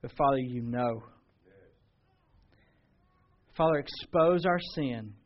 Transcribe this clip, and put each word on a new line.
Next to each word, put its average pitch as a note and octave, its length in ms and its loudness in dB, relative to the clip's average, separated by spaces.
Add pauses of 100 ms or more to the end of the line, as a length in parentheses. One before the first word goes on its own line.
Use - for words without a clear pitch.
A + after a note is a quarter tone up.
But B2 160 -14
Father, C#3 220 2
you B2 240 -6
know. A#2 400 -4 (2500)
Father, D#3+ 220 4
expose E3+ 680 2
our F3 120 2 (140)
sin. A#2 400 -6 (120)